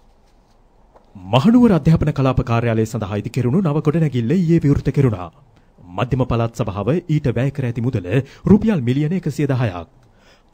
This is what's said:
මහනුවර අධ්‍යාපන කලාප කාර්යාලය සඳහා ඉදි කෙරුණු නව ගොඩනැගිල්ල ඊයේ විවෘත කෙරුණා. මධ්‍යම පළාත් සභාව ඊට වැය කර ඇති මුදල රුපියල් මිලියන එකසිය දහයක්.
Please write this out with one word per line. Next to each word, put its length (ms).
මහනුවර 440
අධ්‍යාපන 400
කලාප 220
කාර්යාලය 360
සඳහා 360
ඉදි 160
කෙරුණු 240
නව 260
ගොඩනැගිල්ල 480
ඊයේ 300
විවෘත 220
කෙරුණා. 320
මධ්‍යම 340
පළාත් 300
සභාව 320
ඊට 340
වැය 140
කර 160
ඇති 180
මුදල 220
රුපියල් 360
මිලියන 300
එකසිය 340
දහයක්. 380